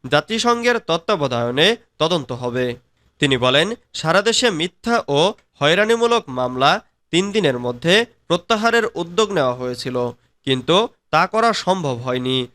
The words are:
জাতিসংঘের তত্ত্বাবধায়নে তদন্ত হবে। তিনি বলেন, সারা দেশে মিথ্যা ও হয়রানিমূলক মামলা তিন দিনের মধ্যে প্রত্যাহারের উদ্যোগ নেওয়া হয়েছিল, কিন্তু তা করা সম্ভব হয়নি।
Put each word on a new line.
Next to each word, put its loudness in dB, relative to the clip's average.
জাতিসংঘের 0
তত্ত্বাবধায়নে 0
তদন্ত -2
হবে। -4
তিনি 2
বলেন, 4
সারা 0
দেশে 2
মিথ্যা -4
ও 2
হয়রানিমূলক 2
মামলা 2
তিন 2
দিনের 0
মধ্যে -2
প্রত্যাহারের 0
উদ্যোগ -2
নেওয়া 0
হয়েছিল, -8
কিন্তু 2
তা 4
করা 2
সম্ভব 0
হয়নি। -2